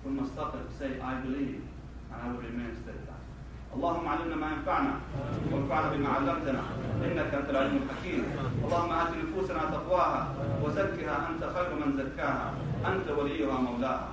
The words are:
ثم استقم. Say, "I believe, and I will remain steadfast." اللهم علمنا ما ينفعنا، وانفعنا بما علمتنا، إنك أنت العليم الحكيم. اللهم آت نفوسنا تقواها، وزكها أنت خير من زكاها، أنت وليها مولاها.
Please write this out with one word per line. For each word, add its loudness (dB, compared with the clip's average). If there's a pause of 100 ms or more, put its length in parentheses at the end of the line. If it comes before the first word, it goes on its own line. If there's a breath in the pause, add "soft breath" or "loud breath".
ثم -2
استقم. -4 (160)
Say, -2 (180)
"I -2 (120)
believe, -2 (500)
and -8
I -4
will -6
remain -4 (100)
steadfast." -10 (560)
اللهم 0
علمنا 0
ما 0
ينفعنا، 2 (580)
وانفعنا 2
بما 2
علمتنا، 2 (420)
إنك 2
أنت 0
العليم 4
الحكيم. -2 (400)
اللهم 2
آت 4 (120)
نفوسنا 0
تقواها، 4 (300)
وزكها 0
أنت -2 (120)
خير 0
من 4
زكاها، 0 (320)
أنت 2 (100)
وليها 2
مولاها. 0